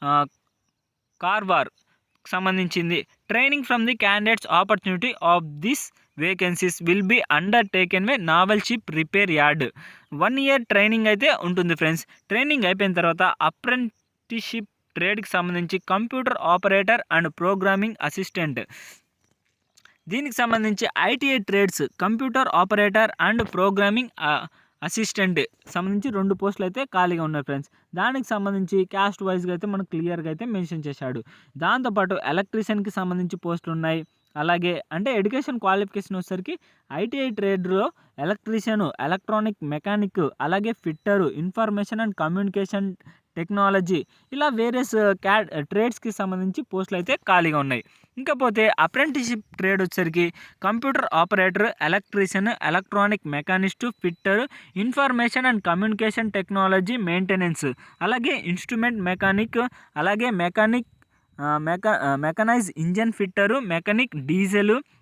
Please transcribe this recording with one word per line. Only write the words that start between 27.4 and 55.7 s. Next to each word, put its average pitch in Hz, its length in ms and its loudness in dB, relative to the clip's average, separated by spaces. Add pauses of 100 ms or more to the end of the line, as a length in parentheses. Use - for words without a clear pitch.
ఫ్రెండ్స్. 139 280 -6 (240)
దానికి 240 340 -2
సంబంధించి 196 560 0
క్యాస్ట్ 196 380 -2
వైజ్‌గా 185 300 -2
అయితే 175 140 -6
మనకు 196 200 -4
క్లియర్గా 170 420 -4
అయితే 156 160 -6
మెన్షన్ 175 420 -6
చేశాడు. 131 380 -8 (320)
దాంతోపాటు 196 720 0
ఎలక్ట్రీషియన్‌కి 202 640 -2
సంబంధించి 180 460 -4
పోస్టులు 170 360 -6
ఉన్నాయి. 160 320 -2 (320)
అలాగే 170 460 0 (100)
అంటే 214 220 -2
ఎడ్యుకేషన్ 233 460 -2
క్వాలిఫికేషన్ 196 560 -2
వచ్చేసరికి 185 420 -8 (340)
ఐటీఐ 233 380 -4
ట్రేడ్‌లో 196 600 0 (260)
ఎలక్ట్రీషియన్, 208 840 -2
ఎలక్ట్రానిక్ 208 600 -2
మెకానిక్, 185 640 -2 (120)
అలాగే 196 320 0
ఫిట్టర్, 196 500 0
information 202 800 -2
and 220 80 -2
communication 196 840 -2 (420)
technology, 190 680 0 (260)
ఇలా 294 160 0
వేరియస్, 240 480 0
క్యా-, 202 640 2
ట్రేడ్స్‌కి 220 540 -2
సంబంధించి 190 500 -4
పోస్టులు 185 360 -6
అయితే 180 180 -2
ఖాళీగా 170 420 2
ఉన్నాయి. 135 260 -2 (340)
ఇంకా 269 160 -2
పోతే 226 360 2 (140)
apprenticeship 247 720 -2
ట్రేడ్ 190 260 2
వచ్చేసరికి 175 500 0 (300)
కంప్యూటర్ 240 500 0
ఆపరేటర్, 185 600 2 (100)
ఎలక్ట్రీషియన్, 196 640 0 (140)
ఎలక్ట్రానిక్ 196 640 0
మెకానిస్ట్, 185 580 -2 (160)
ఫిట్టర్, 196 460 0 (300)
information 247 640 0 (100)
and 220 60 0
communication 214 760 -2